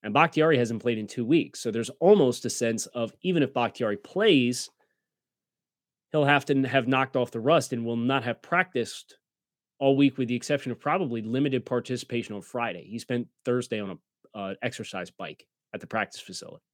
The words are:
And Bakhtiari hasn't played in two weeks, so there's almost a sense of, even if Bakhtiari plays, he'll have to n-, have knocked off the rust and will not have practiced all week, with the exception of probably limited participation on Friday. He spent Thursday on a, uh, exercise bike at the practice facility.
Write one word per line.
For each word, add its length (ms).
And 100
Bakhtiari 460
hasn't 240
played 160
in 80
two 180
weeks, 360
so 100
there's 200
almost 440
a 60
sense 360
of, 360
even 220
if 100
Bakhtiari 440
plays, 680
he'll 140
have 220
to 80
n-, 100
have 240
knocked 280
off 140
the 100
rust 320
and 120
will 120
not 280
have 180
practiced 760
all 160
week, 200
with 120
the 80
exception 340
of 80
probably 420
limited 460
participation 680
on 60
Friday. 480
He 100
spent 280
Thursday 360
on 100
a, 480
uh, 240
exercise 480
bike 360
at 60
the 60
practice 340
facility. 420